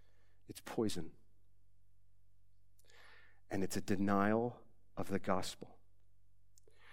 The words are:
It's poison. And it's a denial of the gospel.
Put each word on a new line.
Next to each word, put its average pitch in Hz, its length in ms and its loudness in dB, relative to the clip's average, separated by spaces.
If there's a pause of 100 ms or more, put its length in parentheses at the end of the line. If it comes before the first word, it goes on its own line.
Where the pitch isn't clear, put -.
(480)
It's - 160 -8
poison. 98 460 2 (2500)
And 98 140 4
it's 92 140 4
a 101 40 4
denial 101 760 6 (400)
of 98 120 0
the 95 120 4
gospel. - 560 2 (1160)